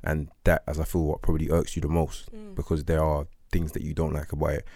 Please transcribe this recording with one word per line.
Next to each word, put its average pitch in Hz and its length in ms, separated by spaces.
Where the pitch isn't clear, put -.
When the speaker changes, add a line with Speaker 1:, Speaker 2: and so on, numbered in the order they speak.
Speaker 1:
And 78 260
that, 82 220
as 78 140
I 76 40
feel, 82 200
what 76 180
probably 78 280
irks 82 260
you 80 60
the 76 60
most, 80 460
Speaker 2:
Mm. 214 220
Speaker 1:
because 78 280
there 80 180
are 76 240
things 82 200
that - 100
you 78 120
don't 78 180
like 73 200
about 73 220
it. - 100